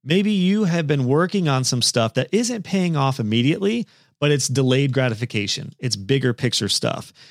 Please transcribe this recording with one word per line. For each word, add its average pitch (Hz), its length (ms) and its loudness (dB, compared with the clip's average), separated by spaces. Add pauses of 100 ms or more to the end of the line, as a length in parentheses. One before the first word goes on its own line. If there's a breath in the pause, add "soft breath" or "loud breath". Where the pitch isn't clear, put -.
Maybe 196 300 2
you 196 320 2
have 165 240 0
been 143 160 0
working 170 440 0
on 131 140 2
some 120 200 -2
stuff 113 320 0
that - 180 -2
isn't 226 320 -2
paying 180 320 0
off 135 240 0
immediately, 160 640 0 (320 soft breath)
but 147 140 2
it's 139 160 0
delayed 135 440 2
gratification. 117 840 -2
It's 120 160 -4
bigger 120 400 0
picture 113 340 -2
stuff. - 440 -4 (180 loud breath)